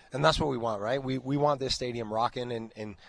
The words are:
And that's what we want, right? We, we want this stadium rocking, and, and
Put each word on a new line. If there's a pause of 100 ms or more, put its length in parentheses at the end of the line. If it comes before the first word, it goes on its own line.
(140)
And
that's
what
we
want,
right?
We,
we
want
this
stadium
rocking,
and,
and (140)